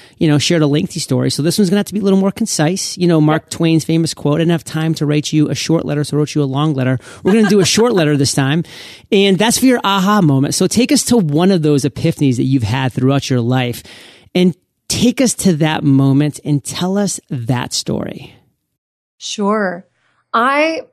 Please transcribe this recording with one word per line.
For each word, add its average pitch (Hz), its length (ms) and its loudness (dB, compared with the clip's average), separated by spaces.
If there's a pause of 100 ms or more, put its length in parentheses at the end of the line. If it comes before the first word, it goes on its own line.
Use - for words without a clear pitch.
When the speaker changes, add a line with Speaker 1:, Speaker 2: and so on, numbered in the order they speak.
(180)
Speaker 1:
you 170 100 2
know, 147 80 4
shared 160 240 0
a 151 60 2
lengthy 151 340 -2
story. 131 300 -2
So 139 120 -4
this 165 140 -2
one's 196 140 2
gonna 202 80 0
have 202 80 -2
to - 80 -16
be 208 60 -2
a - 20 -6
little 196 160 2
more 190 140 0
concise. 190 680 -4
You 175 80 0
know, 160 160 4
Mark 156 220 2
Speaker 2:
Yep. - 60 -18
Speaker 1:
Twain's 165 360 0
famous 165 260 0
quote, 147 220 -2
"I 151 40 -2
didn't 165 140 0
have 165 120 -2
time 160 300 -4
to 151 120 -4
write 147 260 -2
you 151 160 2
a 139 60 -2
short 160 320 -2
letter, 147 180 -4
so 143 120 -6
I - 20 0
wrote 151 160 -2
you 151 80 0
a - 20 2
long 139 300 -2
letter." 131 240 -2 (240)
We're 185 100 2
gonna 214 160 4
do 202 120 4
a 175 40 4
short 226 300 2
letter 151 240 2
this 131 160 0
time. 143 300 0 (460)
And 196 280 2
that's 220 200 2
for - 60 -2
your 254 180 4
aha 196 380 2
moment. 143 340 2
So 185 120 0
take 240 260 0
us 269 120 2
to 247 120 2
one 170 360 2
of 175 100 2
those 147 220 2
epiphanies 139 520 0
that 135 80 -2
you've 131 200 0
had 127 280 -2
throughout 135 380 0
your 127 100 0
life 123 420 -2 (520)
and 180 200 2 (320)
take - 360 0
us 247 100 0
to 185 220 0
that 156 280 0
moment 139 600 2
and 143 180 -2
tell 185 360 -4
us 202 200 -4 (120)
that 123 420 -4
story. - 600 -8 (840)
Speaker 2:
Sure. 196 720 -6 (460)
I 285 500 0 (100)